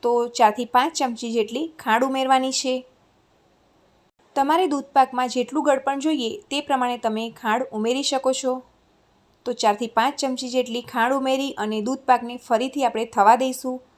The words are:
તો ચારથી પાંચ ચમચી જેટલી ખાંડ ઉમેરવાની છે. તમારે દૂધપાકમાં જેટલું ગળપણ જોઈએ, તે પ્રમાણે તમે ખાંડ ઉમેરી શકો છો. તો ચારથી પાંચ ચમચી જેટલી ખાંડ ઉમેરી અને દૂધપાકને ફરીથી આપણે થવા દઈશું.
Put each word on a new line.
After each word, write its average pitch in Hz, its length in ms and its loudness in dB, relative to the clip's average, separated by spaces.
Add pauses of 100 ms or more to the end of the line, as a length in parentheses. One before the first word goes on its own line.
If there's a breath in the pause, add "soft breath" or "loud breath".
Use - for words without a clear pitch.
તો 240 100 0 (160)
ચારથી 233 380 2
પાંચ 269 260 2
ચમચી 240 400 -4
જેટલી 233 340 0 (120)
ખાંડ 240 300 2
ઉમેરવાની 262 440 2
છે. 254 220 -2 (1600)
તમારે 302 300 2
દૂધપાકમાં 262 720 0
જેટલું 269 300 -2
ગળપણ 277 340 0
જોઈએ, 262 300 -2 (200)
તે 277 100 -2
પ્રમાણે 254 380 -2
તમે 220 320 -4
ખાંડ 233 420 -2
ઉમેરી 233 300 0
શકો 262 300 0
છો. 262 220 -2 (920)
તો 247 60 -4
ચારથી 226 420 0
પાંચ 247 220 2
ચમચી 254 380 -4
જેટલી 240 380 -2
ખાંડ 240 200 2
ઉમેરી 269 460 0
અને 214 240 -2
દૂધપાકને 247 560 0
ફરીથી 262 460 -2
આપણે 220 220 0
થવા 226 300 6
દઈશું. 254 400 -2 (220)